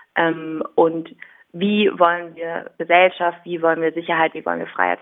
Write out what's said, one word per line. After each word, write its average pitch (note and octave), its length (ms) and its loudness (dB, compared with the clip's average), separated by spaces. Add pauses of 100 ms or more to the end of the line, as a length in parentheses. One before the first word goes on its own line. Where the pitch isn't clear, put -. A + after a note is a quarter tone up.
(160)
ähm, D#3+ 480 -2 (120)
und E3 400 0 (380)
wie G3+ 440 2
wollen E3+ 380 0
wir E3 420 -10
Gesellschaft, F3 680 2
wie F3 160 -6
wollen E3 200 2
wir D#3+ 120 0
Sicherheit, E3 400 -2
wie D#3+ 120 -10
wollen - 140 -2
wir E3+ 80 -8
Freiheit F2+ 340 -2